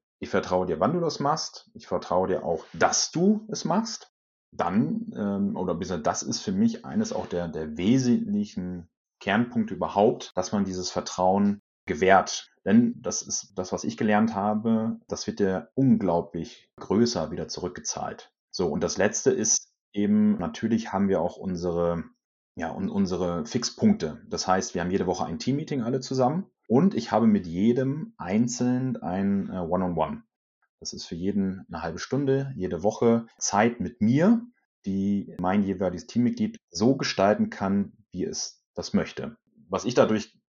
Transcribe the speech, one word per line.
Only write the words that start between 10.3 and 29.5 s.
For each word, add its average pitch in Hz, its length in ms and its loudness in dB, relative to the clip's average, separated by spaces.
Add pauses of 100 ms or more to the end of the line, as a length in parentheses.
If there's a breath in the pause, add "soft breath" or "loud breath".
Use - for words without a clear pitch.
dass 92 160 -4
man 101 120 0
dieses 92 260 -6
Vertrauen 101 680 2 (260)
gewährt. 92 640 4 (140)
Denn 113 380 4
das - 180 -6
ist - 360 -10
das, 92 160 -4
was 90 120 -6
ich - 140 -6
gelernt 107 360 4
habe, 110 720 0
das - 200 -6
wird - 120 -6
dir 95 360 0
unglaublich 87 1040 0
größer 95 540 0
wieder 82 160 -6
zurückgezahlt. - 840 -10 (180)
So, - 180 -2
und 165 140 -2
das 85 140 -2
Letzte - 340 2
ist - 420 0 (200)
eben, 104 460 4
natürlich 110 540 -2
haben 98 160 2
wir 92 120 2
auch 87 160 -2
unsere, 85 680 -2 (520)
ja, 82 140 -6
und 95 180 -4
unsere 87 560 0
Fixpunkte. - 840 0
Das - 200 -6
heißt, 95 260 2
wir 90 60 -2
haben 90 100 -2
jede 95 160 0
Woche 90 200 -2
ein 82 120 -6
Teammeeting 143 440 -2
alle 131 180 -2
zusammen 139 460 0 (200)
und 151 280 4
ich 113 160 -4
habe 110 160 4
mit 98 200 4
jedem 120 720 0
einzeln 123 800 0
ein, 98 540 0